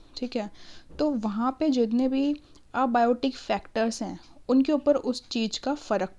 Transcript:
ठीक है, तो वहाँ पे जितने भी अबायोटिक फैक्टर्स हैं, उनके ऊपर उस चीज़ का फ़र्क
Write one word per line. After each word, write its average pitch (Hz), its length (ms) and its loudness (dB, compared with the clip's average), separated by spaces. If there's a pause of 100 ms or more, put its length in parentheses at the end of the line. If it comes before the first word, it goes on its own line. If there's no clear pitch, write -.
(180)
ठीक 254 180 -8
है, 208 160 -4 (480)
तो 302 100 2
वहाँ 226 500 -2
पे 311 100 2
जितने 247 380 2
भी 277 340 0 (320)
अबायोटिक 240 640 2
फैक्टर्स 220 680 -4
हैं, 185 160 -10 (300)
उनके 262 220 4
ऊपर 294 240 4
उस - 340 -4
चीज़ 226 300 -2
का 277 140 -2
फ़र्क 196 460 -2